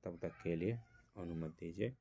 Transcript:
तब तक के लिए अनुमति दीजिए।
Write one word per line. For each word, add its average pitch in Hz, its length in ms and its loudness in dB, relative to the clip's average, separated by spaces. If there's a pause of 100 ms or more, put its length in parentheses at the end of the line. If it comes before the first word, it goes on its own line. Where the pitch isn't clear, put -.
तब 87 180 -4
तक 85 100 0 (120)
के 85 120 4
लिए 98 220 4 (400)
अनुमति 82 480 -2
दीजिए। 98 360 0